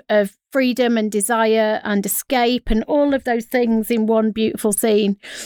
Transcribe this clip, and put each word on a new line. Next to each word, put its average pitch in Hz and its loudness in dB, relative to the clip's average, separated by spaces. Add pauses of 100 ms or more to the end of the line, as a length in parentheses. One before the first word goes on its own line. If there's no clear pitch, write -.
of 208 0 (160)
freedom 240 2
and 214 -2
desire 220 0
and 202 -2
escape 240 -2
and 220 0
all 285 0
of 269 -2
those 233 -2
things 226 0
in 220 0
one 220 2
beautiful 220 -2
scene. 208 0 (280)